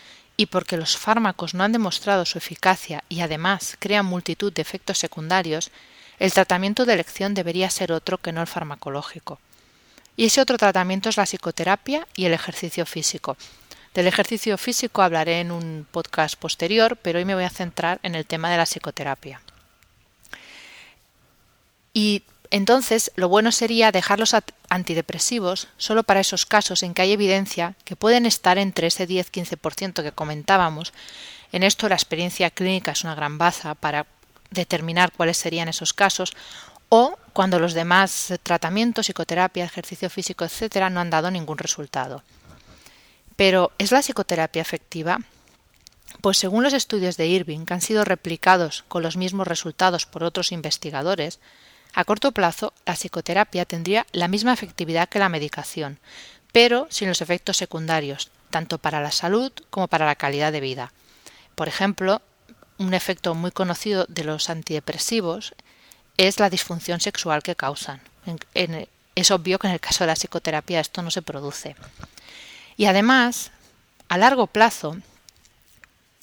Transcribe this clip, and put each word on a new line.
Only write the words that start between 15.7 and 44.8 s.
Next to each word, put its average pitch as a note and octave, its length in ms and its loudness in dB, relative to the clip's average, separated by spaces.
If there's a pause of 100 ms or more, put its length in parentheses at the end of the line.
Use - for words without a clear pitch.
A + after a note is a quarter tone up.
podcast D#3+ 460 -2
posterior, A3 600 2
pero E3+ 220 -2
hoy F3+ 60 -2
me G3 100 -2
voy F#3 80 0
a F3+ 80 -2
centrar F3 540 -4
en F3 100 -6
el D#3+ 100 -4
tema E3 260 -2
de F3 60 2
la E3 100 4
psicoterapia. C#3 760 -8 (2500)
Y G#3 300 2 (280)
entonces, A3+ 640 4
lo F#3 120 2
bueno A3 220 6
sería A3+ 400 4
dejar G3 300 2
los - 140 2
at-, - 180 0 (160)
antidepresivos F3+ 960 -2 (100)
solo A3 280 0
para G3 160 4
esos F#3 260 0
casos G3+ 380 2
en F3+ 100 -6
que F#3 80 2
hay F#3+ 100 4
evidencia G3 640 0 (100)
que - 120 -12
pueden A#3+ 300 4
estar F#3 320 4
entre F3+ 300 0
ese F3+ 200 -2
diez F3+ 200 0
quince F3 280 -6
por - 180 -6
ciento F#3 300 -6
que D3 80 -8
comentábamos. D#3 800 0 (580)
En F3+ 140 0
esto G3+ 240 2
la F#3 80 2
experiencia F3 540 -2
clínica F#3 420 -2
es - 100 -4
una D#3+ 140 -8
gran D3+ 220 -6
baza E3+ 360 0
para D3+ 320 -4 (440)
determinar E3+ 640 0
cuáles E3+ 260 0
serían E3 300 -4
esos - 260 -4
casos, F#3+ 400 2 (560)
o B3+ 260 6 (160)
cuando F#3 260 2
los E3+ 140 2
demás F3+ 720 2
tratamientos, G#3 640 0
psicoterapia, F3+ 580 -2
ejercicio F3 460 -8
físico, F3+ 340 -6
etcétera, F#3+ 460 -2
no F3+ 100 -2
han F3 80 -2
dado E3 220 2
ningún D#3 260 -6
resultado. C3+ 640 -6 (1120)
Pero, F#3 440 4
¿es G3+ 140 -2
la C#4 100 6
psicoterapia E3+ 580 -2
efectiva? E3+ 600 -4 (1000)